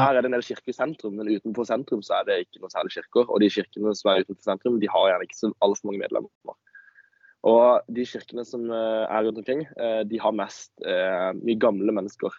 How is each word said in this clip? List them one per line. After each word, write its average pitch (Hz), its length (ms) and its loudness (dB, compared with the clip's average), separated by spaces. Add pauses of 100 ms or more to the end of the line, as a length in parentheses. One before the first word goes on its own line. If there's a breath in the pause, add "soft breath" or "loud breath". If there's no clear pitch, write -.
her 135 120 4
er 120 40 4
det 127 100 0
en 123 60 -2
del 123 60 -2
kirker - 280 -10
i - 40 -6
sentrum, 127 440 -4
men 107 120 -6
utenfor 107 360 -2
sentrum 117 360 -2
så 95 160 0
er 98 80 -2
det 98 180 0
ikke - 180 -20
noe 92 80 -14
særlig 92 240 -4
kirker. - 320 0
Og 104 120 0
de 104 120 6
kirkene 104 440 -4
som - 160 2
er 95 120 4
utenfor - 240 -10
sentrum, 110 320 0
de 104 120 0
har 92 200 4
gjerne 90 160 -2
ikke - 120 -20
så 107 120 -2 (120)
altfor 101 280 0
mange 98 120 -6
medlemmer. - 520 -8 (880 soft breath)
Og 117 460 6
de 120 160 -4
kirkene 120 400 -12
som, 120 240 -10
eh, 110 400 -2
er 110 160 0
rundt 110 160 -2
omkring, 139 240 -4 (100)
eh, 110 300 -2
de 110 140 -6
har 110 120 0
mest, 101 400 -6 (140)
eh, 92 480 0
mye 110 260 -2
gamle 107 320 2
mennesker, 104 480 -4